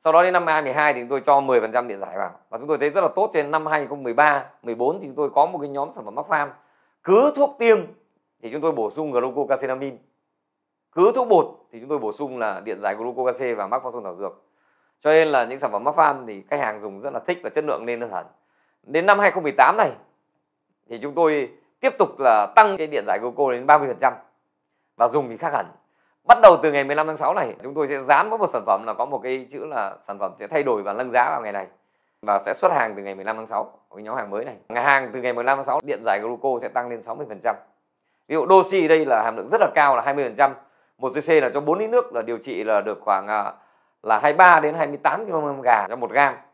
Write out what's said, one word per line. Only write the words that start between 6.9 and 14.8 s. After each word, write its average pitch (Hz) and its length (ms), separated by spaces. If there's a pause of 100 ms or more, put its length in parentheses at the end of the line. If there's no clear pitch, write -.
Cứ 240 320
thuốc 277 220
tiêm 226 200 (640)
thì 113 100
chúng 151 80
tôi 160 120
bổ 113 180
sung 151 220
glucocasenamine, 131 840 (960)
cứ 190 220
thuốc 247 140
bột 160 180 (260)
thì 113 80
chúng 123 80
tôi 147 100
bổ 107 140
sung 131 260
là 104 220
điện 98 200
giải 101 140
glucocac 123 600
và 101 100
Max 123 160
Farm 120 200
thảo 92 140
dược. 95 260 (580)